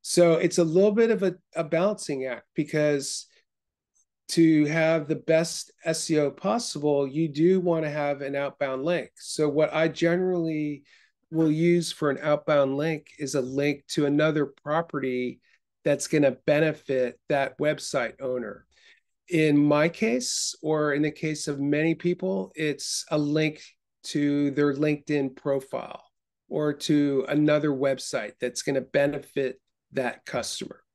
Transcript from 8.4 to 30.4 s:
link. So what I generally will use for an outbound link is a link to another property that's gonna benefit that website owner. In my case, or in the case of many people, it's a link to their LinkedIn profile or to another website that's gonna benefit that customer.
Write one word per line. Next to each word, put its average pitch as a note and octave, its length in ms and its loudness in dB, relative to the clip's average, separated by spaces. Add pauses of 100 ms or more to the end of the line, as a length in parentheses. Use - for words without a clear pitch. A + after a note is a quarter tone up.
link. E3 320 -2
So - 320 -2
what C#3+ 260 2
I E3 140 2
generally E3 960 -2 (460)
will D#3+ 200 2
use E3+ 420 2
for D3 180 -2
an C3+ 100 -2
outbound D3 560 2
link D#3 320 -4 (100)
is - 160 -6
a C#3 60 2
link C#3+ 480 -2
to D3 180 0
another D3 400 2
property C3 920 -4 (440)
that's D3 220 0
gonna C#3+ 300 2 (100)
benefit D3 720 0 (100)
that C#3 300 -2
website C#3+ 640 -4
owner. B2 460 -8 (600)
In D#3 280 2
my D3 320 4
case, A#3 720 -2
or D3+ 300 0
in D3 100 0
the D3+ 80 0
case D#3 380 -6
of C#3 120 -6
many D3+ 340 0
people, F#3 600 -4
it's - 560 -6
a D#3 80 0
link D3+ 440 0 (420)
to C#3+ 460 0
their D3 240 2
LinkedIn D3 600 -2
profile C3+ 680 -6 (460)
or D3+ 260 -2
to C#3+ 540 2
another D3+ 420 2
website C3 680 -4
that's B2 220 -4
gonna C3+ 200 -2
benefit C#3+ 760 -2 (320)
that B2 340 -6
customer. - 560 -8 (120)